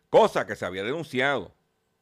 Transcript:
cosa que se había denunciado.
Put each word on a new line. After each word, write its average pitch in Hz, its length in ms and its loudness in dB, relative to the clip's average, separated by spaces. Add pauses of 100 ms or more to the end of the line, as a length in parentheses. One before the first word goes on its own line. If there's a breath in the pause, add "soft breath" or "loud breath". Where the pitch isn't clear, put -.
cosa 165 380 4
que 104 80 -6
se 104 100 -8
había 92 180 -6
denunciado. 131 680 -2 (480)